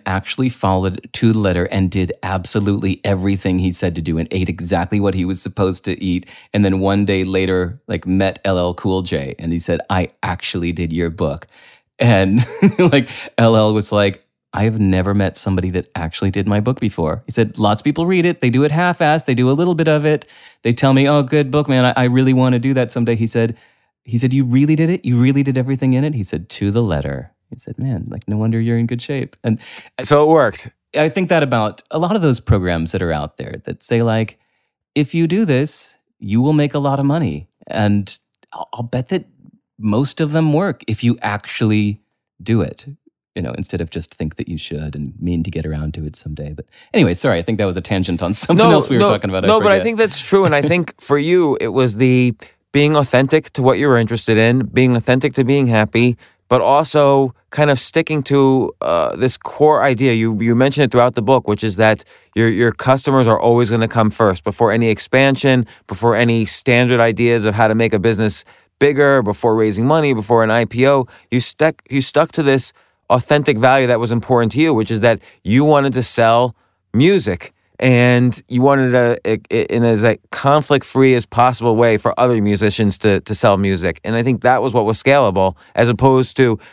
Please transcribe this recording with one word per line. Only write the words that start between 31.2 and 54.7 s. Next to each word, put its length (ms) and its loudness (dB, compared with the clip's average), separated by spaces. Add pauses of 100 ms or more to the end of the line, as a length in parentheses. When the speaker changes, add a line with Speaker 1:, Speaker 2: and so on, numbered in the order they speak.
Speaker 1:
that 140 2
about 480 -2
a 80 -4
lot 160 -2
of 80 -2
those 160 2
programs 540 -2
that 100 -4
are 100 -2
out 260 -6
there 260 -14
that 180 -12
say, 200 -2
like, 360 -2 (560)
"If 200 -2
you 120 2
do 180 0
this, 540 -2 (220)
you 220 -2
will 100 2
make 220 0
a 40 -4
lot 220 -2
of 40 -2
money." 440 -2 (180)
And 500 -2 (360)
I'll, 200 -14
I'll 120 -10
bet 240 -6
that 180 -4 (520)
most 420 -2
of 100 -2
them 220 2
work 340 -2
if 160 -4
you 200 0
actually 800 -2 (400)
do 200 0
it, 260 -8 (480)
you 80 -6
know, 100 -6
instead 280 -8
of 100 -8
just 240 -12
think 220 -8
that 120 -10
you 80 -8
should 380 -10
and 260 -10
mean 220 -2
to 80 -6
get 160 -6
around 280 -6
to 120 -10
it 80 -12
someday. 380 -12
But 140 -14 (280)
anyway, 200 2
sorry, 260 0
I 20 -6
think 160 -4
that 80 0
was 100 -4
a 40 -4
tangent 420 -4
on 100 -2
something 320 2
Speaker 2:
No, 60 6
Speaker 1:
else 180 2
we 80 0
were 40 2
Speaker 2:
no, 80 4
Speaker 1:
talking 200 0
about. 160 -2
I 40 2
Speaker 2:
no, 120 4
but 120 4
I 60 6
Speaker 1:
forget. 40 -2
Speaker 2:
think 160 -2
that's 220 0
true. 240 2
And 100 2
I 80 2
Speaker 1:
<laughs> 80 0
Speaker 2:
think 300 -2
for 180 0
you, 420 0
it 80 -2
was 280 0
the 360 2 (380)
being 240 2
authentic 600 2
to 80 -2
what 160 4
you 100 2
were 100 4
interested 400 0
in, 280 2
being 280 2